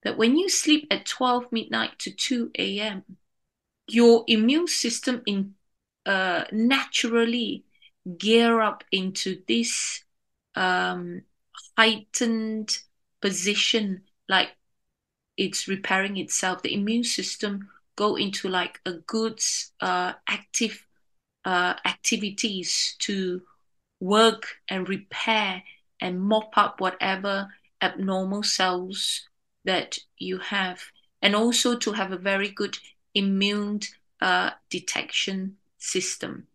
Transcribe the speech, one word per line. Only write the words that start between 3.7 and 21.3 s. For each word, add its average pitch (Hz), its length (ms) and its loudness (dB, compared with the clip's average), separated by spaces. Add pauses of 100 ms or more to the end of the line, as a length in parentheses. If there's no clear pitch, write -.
your 233 380 8
immune 240 420 4
system 247 600 -2
in, 196 260 -2 (540)
uh, 190 440 0
naturally 233 1120 0 (540)
gear 233 420 6
up 214 320 0
into 190 560 -4
this, - 560 -2 (520)
um, 180 680 -2 (560)
heightened 220 1040 -2 (420)
position, 196 800 0 (260)
like 196 220 2 (880)
it's - 300 -2
repairing 190 480 -2
itself. 185 480 -4
The - 100 -4
immune 220 300 0
system 202 640 -6 (300)
go 208 180 0
into, 196 320 -4
like, 185 380 -4
a 185 80 -6
good, 220 480 -4 (400)
uh, 180 320 0 (160)
active, - 580 -4 (560)